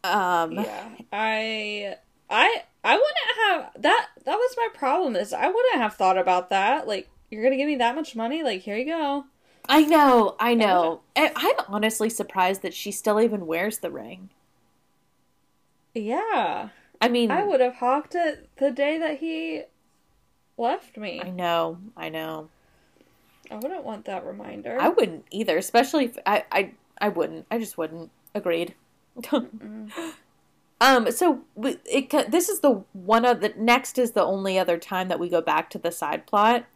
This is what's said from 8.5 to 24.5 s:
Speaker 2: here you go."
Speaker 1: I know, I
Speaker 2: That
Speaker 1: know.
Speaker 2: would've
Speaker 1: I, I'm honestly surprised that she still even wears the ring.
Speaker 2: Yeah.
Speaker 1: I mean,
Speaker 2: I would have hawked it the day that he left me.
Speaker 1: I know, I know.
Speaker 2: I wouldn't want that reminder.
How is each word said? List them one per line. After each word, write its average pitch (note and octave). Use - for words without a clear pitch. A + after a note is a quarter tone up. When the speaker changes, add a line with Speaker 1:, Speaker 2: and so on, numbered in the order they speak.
Speaker 2:
here G#3
you B3+
go." C#4+
Speaker 1:
I D4
know, C#4
I A#3
Speaker 2:
That A#3
Speaker 1:
know. F3
Speaker 2:
would've D4
Speaker 1:
I, F#4
I'm -
honestly G#3+
surprised F#3+
that F#3
she -
still G#3+
even A3
wears F3
the F3
ring. C#3
Speaker 2:
Yeah. A#3
Speaker 1:
I A#3
mean, A#3+
Speaker 2:
I D#4+
would F4
have B3
hawked C4
it E4+
the C#4
day C#4+
that D#4
he D#4+
left B3
me. G3
Speaker 1:
I F#3
know, E3+
I E3
know. D#3+
Speaker 2:
I -
wouldn't C#4+
want A3
that F#3
reminder. G#3+